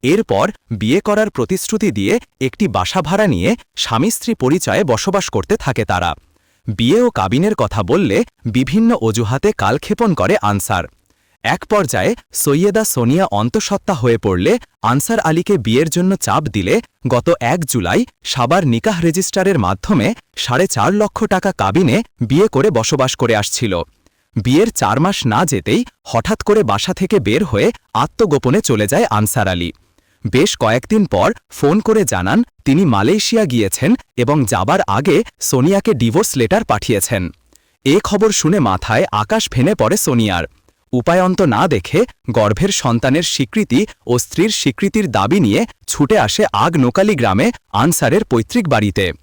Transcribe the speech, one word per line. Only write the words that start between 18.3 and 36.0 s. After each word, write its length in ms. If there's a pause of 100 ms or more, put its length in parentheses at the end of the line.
নিকাহ 340
রেজিস্ট্রারের 580
মাধ্যমে 560 (220)
সাড়ে 300
চার 260
লক্ষ 320
টাকা 280
কাবিনে 500 (180)
বিয়ে 280
করে 220
বসবাস 440
করে 220
আসছিল। 460 (640)
বিয়ের 260
চার 300
মাস 260
না 180
যেতেই 400 (200)
হঠাৎ 380
করে 200
বাসা 320
থেকে 260
বের 240
হয়ে 280 (220)
আত্মগোপনে 680
চলে 260
যায় 240
আনসার 380
আলী। 240 (540)
বেশ 300
কয়েকদিন 480
পর 280 (180)
ফোন 300
করে 240
জানান 380 (220)
তিনি 200
মালয়েশিয়া 600
গিয়েছেন 500 (220)
এবং 280
যাবার 420
আগে 360 (180)
সোনিয়াকে 540
ডিভোর্স 420